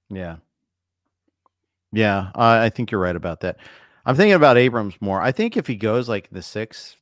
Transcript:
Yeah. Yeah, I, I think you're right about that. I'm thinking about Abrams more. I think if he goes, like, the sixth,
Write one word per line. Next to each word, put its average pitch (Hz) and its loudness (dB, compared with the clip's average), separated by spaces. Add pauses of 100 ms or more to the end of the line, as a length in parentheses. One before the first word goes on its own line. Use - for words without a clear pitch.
Yeah. 87 -12 (1500)
Yeah, 98 0
I, 117 4
I 113 0
think 117 -8
you're 101 -4
right 90 -2
about 82 -8
that. 90 -6 (480)
I'm 131 0
thinking 196 4
about 143 6
Abrams 117 2
more. 98 -2
I 127 -2
think 226 -4
if 180 -4
he 123 -6
goes, 110 -2
like, 104 -6
the 95 -12
sixth, - -14